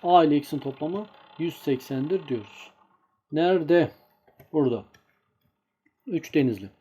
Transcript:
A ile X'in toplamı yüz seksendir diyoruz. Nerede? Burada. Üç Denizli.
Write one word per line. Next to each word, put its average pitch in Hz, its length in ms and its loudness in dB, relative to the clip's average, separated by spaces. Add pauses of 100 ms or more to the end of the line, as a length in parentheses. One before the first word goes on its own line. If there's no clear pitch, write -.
A 175 200 6
ile 147 140 4
X'in 147 220 -4
toplamı 165 460 -8 (340)
yüz 165 160 -6
seksendir 143 720 -4
diyoruz. 117 440 -10 (600)
Nerede? 165 600 2 (640)
Burada. 127 320 0 (1200)
Üç 170 280 -6
Denizli. 110 340 0 (120)